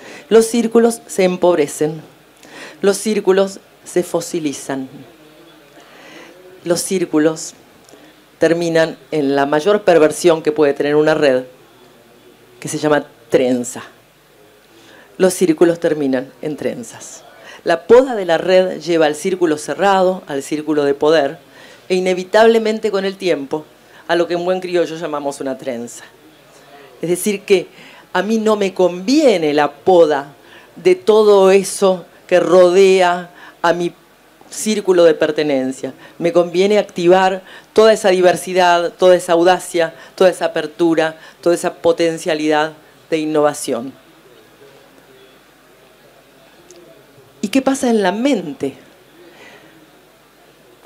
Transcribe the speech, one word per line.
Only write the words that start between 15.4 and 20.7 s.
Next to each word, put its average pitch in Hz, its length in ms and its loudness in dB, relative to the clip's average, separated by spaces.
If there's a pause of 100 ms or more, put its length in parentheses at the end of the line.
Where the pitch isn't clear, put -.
terminan 143 540 -4 (100)
en 151 140 -8
trenzas. - 680 -12 (400)
La 170 240 -4
poda 254 300 6
de 196 80 -4
la 170 140 0
red 185 420 0
lleva 160 260 0
al 147 80 0
círculo 165 440 -2
cerrado, 185 680 0
al 139 160 -6
círculo 151 400 -4